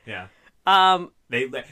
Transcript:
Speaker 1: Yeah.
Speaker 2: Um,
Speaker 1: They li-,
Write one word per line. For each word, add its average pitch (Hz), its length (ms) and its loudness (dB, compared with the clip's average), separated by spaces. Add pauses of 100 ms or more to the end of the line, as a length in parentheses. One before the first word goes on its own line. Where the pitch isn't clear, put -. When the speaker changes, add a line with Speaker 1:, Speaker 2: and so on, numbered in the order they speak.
Speaker 1:
Yeah. 98 220 -14 (400)
Speaker 2:
Um, 185 460 2 (180)
Speaker 1:
They 123 180 -4
li-, 117 240 -12